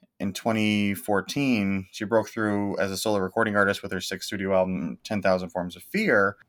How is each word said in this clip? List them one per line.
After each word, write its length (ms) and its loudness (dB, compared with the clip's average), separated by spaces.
in 140 -4
twenty 600 2
fourteen, 1000 0
she 140 -8
broke 240 2
through 500 -2
as 120 0
a 60 -4
solo 220 0
recording 360 0
artist 260 4
with 100 -10
her 100 -4
sixth 260 -8
studio 280 -2
album, 480 0
Ten 180 -4
Thousand 280 2
Forms 260 -6
of 80 -18
Fear, 540 2